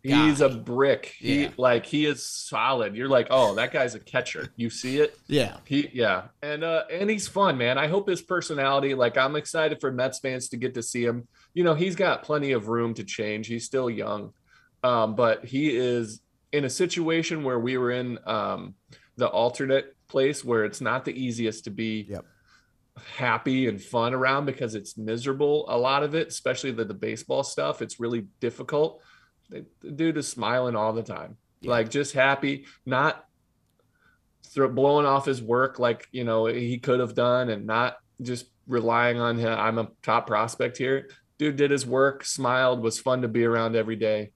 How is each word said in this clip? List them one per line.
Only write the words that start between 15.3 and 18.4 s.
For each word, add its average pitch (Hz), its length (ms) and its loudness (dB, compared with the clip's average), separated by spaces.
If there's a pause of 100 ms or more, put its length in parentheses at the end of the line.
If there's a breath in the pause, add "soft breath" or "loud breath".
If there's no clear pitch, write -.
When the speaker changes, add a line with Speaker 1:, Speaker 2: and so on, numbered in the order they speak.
Speaker 1:
he 135 320 0
is 120 460 -2 (280)
in 147 140 0
a 123 60 -4
situation 165 720 0
where 127 140 0
we 127 180 -2
were 123 140 0
in, 123 340 -4
um, 98 520 -4 (400 soft breath)